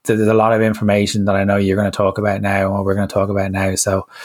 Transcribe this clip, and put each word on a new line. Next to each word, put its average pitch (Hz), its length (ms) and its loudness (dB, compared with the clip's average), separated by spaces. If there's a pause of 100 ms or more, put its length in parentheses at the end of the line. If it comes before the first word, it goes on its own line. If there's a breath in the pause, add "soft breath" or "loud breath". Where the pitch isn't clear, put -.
th-, 110 160 0
there's 107 100 2
a 110 60 4
lot 110 180 4
of 110 80 2
information 104 640 0
that 98 100 2
I 98 80 0
know 101 120 2
you're 98 200 2
gonna 101 140 0
talk 98 280 0
about 104 240 -2
now 98 220 0
and 98 80 0
what 98 120 -2
we're 95 100 0
gonna 98 120 0
talk 101 240 -2
about 98 220 -2
now. 95 240 -2
So, 95 300 -2 (180 loud breath)